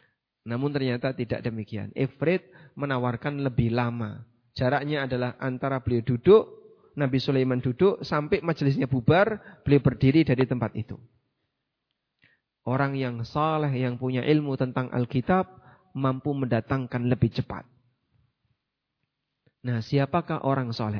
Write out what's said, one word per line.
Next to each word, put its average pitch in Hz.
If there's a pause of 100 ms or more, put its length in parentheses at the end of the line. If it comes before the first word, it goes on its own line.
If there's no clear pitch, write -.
(440)
Namun 131
ternyata 131
tidak 117
demikian. 110
Ifrit 165 (240)
menawarkan 135
lebih 120
lama. 117 (260)
Jaraknya 135
adalah 123
antara 131
beliau 120
duduk, 175 (480)
Nabi 135
Sulaiman 131
duduk, 180
sampai 151
majelisnya 151
bubar, 160 (240)
beliau 139
berdiri 139
dari 131
tempat 117
itu. 104 (1700)
Orang 139
yang 120
saleh, 151
yang 123
punya 127
ilmu 147
tentang 127
Alkitab, 139 (480)
mampu 135
mendatangkan 123
lebih 120
cepat. - (2000)
Nah, 123
siapakah 139
orang 131
saleh 107